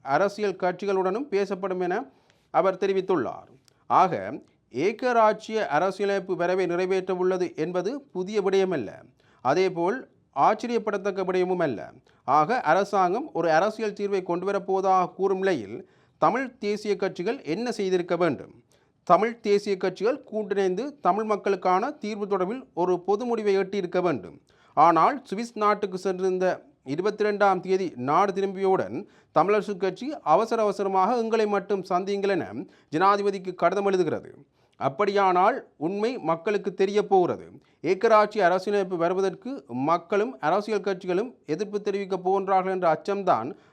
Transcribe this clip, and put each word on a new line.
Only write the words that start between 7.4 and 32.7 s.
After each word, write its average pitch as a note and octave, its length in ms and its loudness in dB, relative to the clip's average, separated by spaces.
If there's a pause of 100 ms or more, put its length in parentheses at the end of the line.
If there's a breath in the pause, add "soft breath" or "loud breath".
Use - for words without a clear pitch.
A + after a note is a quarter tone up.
என்பது F3+ 460 -4
புதிய F#3+ 400 -4
விடயமல்ல. F#3 500 0 (500 soft breath)
அதேபோல், F3 680 0 (260)
ஆச்சரியப்படத்தக்க G3+ 880 0
விடயமும் F3+ 360 0
அல்ல. F#2+ 320 -4 (320 soft breath)
ஆக, D3+ 380 2
அரசாங்கம் F#3 720 0
ஒரு E3 180 0
அரசியல் G#3 420 0
தீர்வை G3 300 -4
கொண்டுவரப்போவதாக F#3+ 920 0
கூறும் F#3+ 240 0
நிலையில், C3 520 -4 (280 soft breath)
தமிழ் A3+ 400 0
தேசிய G#3 380 -2
கட்சிகள் G3 480 -4
என்ன G#3+ 280 -4
செய்திருக்க F#3 440 0
வேண்டும்? E3 480 -2 (400 soft breath)
தமிழ் G#3+ 360 2
தேசிய G3+ 380 0
கட்சிகள் F#3+ 460 -2
கூட்டிணைந்து G3+ 760 -2
தமிழ் F#3+ 240 2
மக்களுக்கான G3 680 0
தீர்வு G#3 340 -8
தொடர்பில் G3 480 -2
ஒரு F3 260 0
பொது G#3 260 0
முடிவை G#3+ 320 0
எட்டியிருக்க F#3+ 440 -2
வேண்டும். G#2 400 -2 (320 soft breath)
ஆனால், E3+ 500 6
சுவிஸ் A3+ 340 -8
நாட்டுக்கு G#3 400 0
சென்றிருந்த F#3 720 -2 (140)
இருபத்தி G3+ 420 -2
ரெண்டாம் G3+ 340 2
தேதி F#3 360 -2
நாடு D#3+ 380 2
திரும்பியவுடன், F#3+ 760 0 (320 soft breath)
தமிழரசு G#3 380 2
கட்சி G3 420 -6
அவசர A3 420 2
அவசரமாக G3 560 0
"எங்களை A3 300 0
மட்டும் G3 420 -2
சந்தியுங்கள்" G3 380 -2
என C#3 260 -2 (380 loud breath)